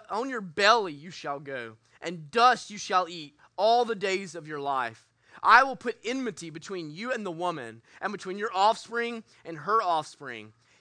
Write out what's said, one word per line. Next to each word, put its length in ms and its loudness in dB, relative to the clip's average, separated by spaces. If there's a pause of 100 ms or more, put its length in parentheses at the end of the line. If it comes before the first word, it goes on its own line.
on 200 -4
your 120 -6
belly 520 4
you 180 -16
shall 280 -6
go, 380 -10 (240)
and 300 -8
dust 400 4
you 60 -12
shall 300 0
eat 280 -12 (200)
all 300 4
the 100 -2
days 380 -2
of 140 -12
your 120 -8
life. 460 -2 (380)
I 200 10
will 120 -4
put 280 -8
enmity 460 -6
between 420 -10
you 220 -6
and 120 -6
the 60 -6
woman, 500 -6 (200)
and 100 -4
between 260 -10
your 160 -4
offspring 680 0 (220)
and 140 -10
her 220 2
offspring. 720 -4 (280)